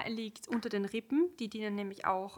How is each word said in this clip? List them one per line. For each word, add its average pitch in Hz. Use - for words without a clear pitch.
liegt 220
unter 233
den 202
Rippen. 277
Die 226
dienen 214
nämlich 202
auch, 190